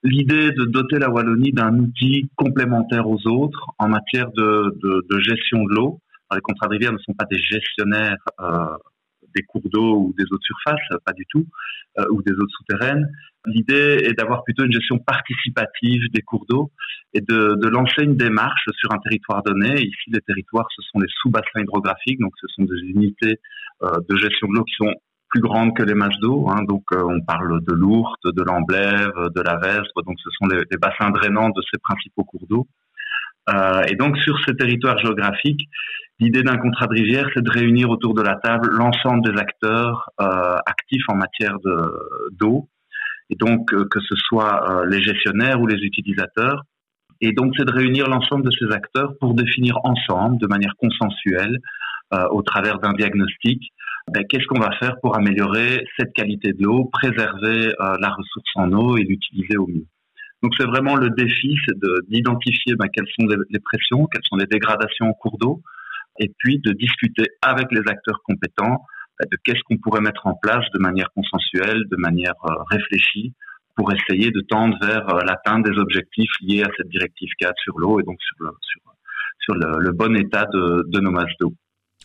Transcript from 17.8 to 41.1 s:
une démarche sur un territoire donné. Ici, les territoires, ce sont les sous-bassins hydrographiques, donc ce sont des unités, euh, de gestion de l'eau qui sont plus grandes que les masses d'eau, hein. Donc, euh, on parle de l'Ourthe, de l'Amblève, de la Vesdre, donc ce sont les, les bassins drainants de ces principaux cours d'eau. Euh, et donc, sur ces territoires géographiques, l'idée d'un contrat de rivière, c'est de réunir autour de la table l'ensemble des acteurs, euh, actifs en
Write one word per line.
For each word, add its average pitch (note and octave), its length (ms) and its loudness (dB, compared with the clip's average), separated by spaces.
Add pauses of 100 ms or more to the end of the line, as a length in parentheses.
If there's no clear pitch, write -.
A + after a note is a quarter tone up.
une D3 140 4
démarche A#2+ 500 0 (140)
sur - 120 0
un G2+ 60 -2
territoire G#2 440 -4
donné. G#2 400 2
Ici, G2+ 280 -6
les A2+ 100 0
territoires, G#2 460 -4 (100)
ce - 140 -16
sont - 80 0
les F#2+ 100 2 (140)
sous-bassins A2+ 380 0
hydrographiques, G2+ 600 -2
donc G2 200 -2
ce F#2 140 -14
sont G2 100 0
des F2+ 160 -2
unités, G2+ 560 2 (460)
euh, F2 160 0 (100)
de G2 80 2
gestion G2+ 320 0
de G2 80 0
l'eau A2 80 2
qui - 100 -8
sont G#2+ 180 0 (360)
plus A#2+ 120 2
grandes A2+ 360 2
que A#2+ 60 0
les G#2 120 2
masses G2+ 260 2
d'eau, C3 280 2
hein. G2+ 140 0
Donc, G2 300 -2
euh, F2+ 100 2
on F2 180 0
parle E2+ 440 -2
de F2 80 0
l'Ourthe, G2+ 520 2
de F2+ 180 0
l'Amblève, G2 720 0 (200)
de F#2 60 0
la E2+ 160 0
Vesdre, F#2+ 500 -2
donc F2+ 160 -6
ce F2 160 -12
sont G2 80 0
les, F#2 240 2
les F#2+ 60 -4
bassins G2 340 0
drainants G#2 380 2
de G#2+ 120 -2 (120)
ces A#2+ 60 -4
principaux - 440 -6
cours - 260 -8
d'eau. A#2+ 200 0 (800)
Euh, F#2+ 400 2
et G2 80 -2
donc, C#3+ 220 2
sur C#3+ 280 2
ces C3 80 0
territoires B2 440 2
géographiques, G#2+ 720 0 (520)
l'idée A#2+ 240 4
d'un B2+ 120 2
contrat A#2+ 300 0
de A2 80 -2
rivière, A#2 400 2
c'est B2 80 2
de A2+ 80 0
réunir A#2+ 400 4
autour A2+ 240 0
de A2 80 2
la G2 140 2
table A#2 340 2
l'ensemble A#2+ 580 2
des G2+ 120 0
acteurs, A2+ 680 -2 (120)
euh, F#2 360 2 (100)
actifs - 420 -2
en G#2 80 0